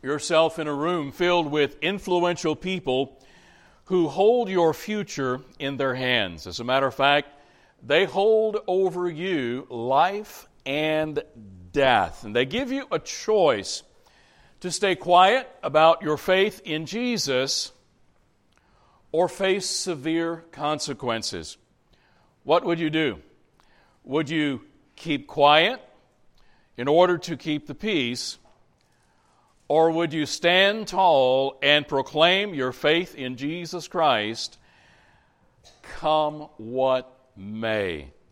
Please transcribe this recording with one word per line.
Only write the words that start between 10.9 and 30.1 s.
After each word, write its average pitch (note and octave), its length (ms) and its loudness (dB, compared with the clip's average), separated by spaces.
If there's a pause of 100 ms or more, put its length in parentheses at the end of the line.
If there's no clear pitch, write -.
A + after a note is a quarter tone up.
death. B2 500 2
And G#2+ 140 -6
they B2+ 80 2
give A#3 260 -4
you C4+ 220 -6
a D#3+ 80 -4
choice D3+ 800 0 (800)
to F3+ 100 -8
stay F#3+ 240 0
quiet G3+ 540 6 (160)
about D#3+ 380 4
your D3+ 160 -2
faith F#3+ 460 2
in D#3 220 -6
Jesus F3+ 880 -4 (1400)
or E3 180 6
face F#3+ 380 0
severe E3 840 -4
consequences. B2 1040 -6 (880)
What D#3+ 180 4
would E3+ 160 -2
you D#3+ 120 -2
do? D3+ 280 -2 (880)
Would C#3+ 260 -4
you D3 300 -2 (340)
keep C#3+ 320 -6
quiet D#3+ 560 4 (960)
in B2 100 -6
order F3 320 4
to E3 180 -8
keep D3+ 300 -6
the D3 80 -12
peace, C#3 640 -4 (1300)
or D#3+ 240 2
would E3 220 -2